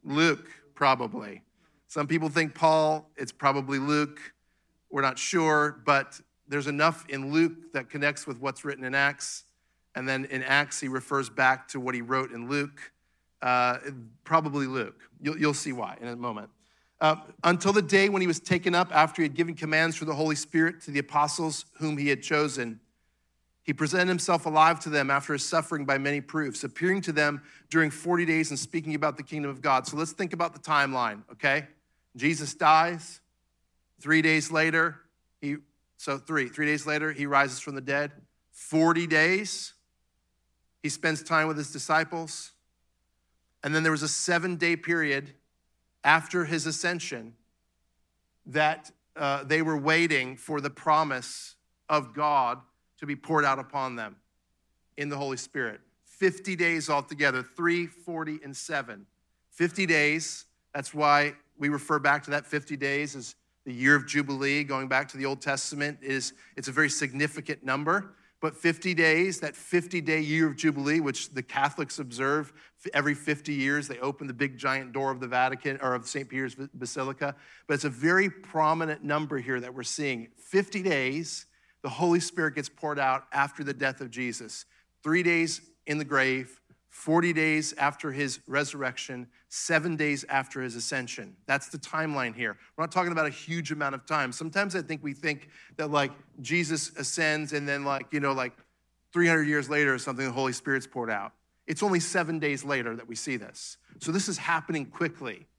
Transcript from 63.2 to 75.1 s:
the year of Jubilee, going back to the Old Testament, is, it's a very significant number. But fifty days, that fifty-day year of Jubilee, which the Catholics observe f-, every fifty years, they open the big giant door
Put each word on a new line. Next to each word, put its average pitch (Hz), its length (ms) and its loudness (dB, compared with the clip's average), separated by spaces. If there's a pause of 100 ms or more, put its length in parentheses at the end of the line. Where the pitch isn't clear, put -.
the 127 80 -10
year 135 240 6
of 135 100 0
Jubilee, 143 560 0
going 135 240 -4
back 131 220 0
to - 80 -16
the 135 100 -4
Old 139 140 -4
Testament, 143 600 -4
is, 135 320 -4 (220)
it's 139 120 -10
a 135 40 -8
very 143 180 2
significant 143 720 -4
number. 151 500 -2 (240)
But 156 160 -4
fifty 170 400 0
days, 165 460 4
that 147 160 -8
fifty-day 170 640 0
year 156 260 2
of 143 100 -2
Jubilee, 147 440 0
which 139 300 -4
the 131 120 -6
Catholics 143 560 -2
observe 139 540 -2 (260)
f-, - 140 -12
every 147 220 2
fifty 147 400 -4
years, 139 340 0
they 127 100 -8
open 139 280 -4
the 127 80 -8
big 131 240 -4
giant 135 340 -2
door 135 180 0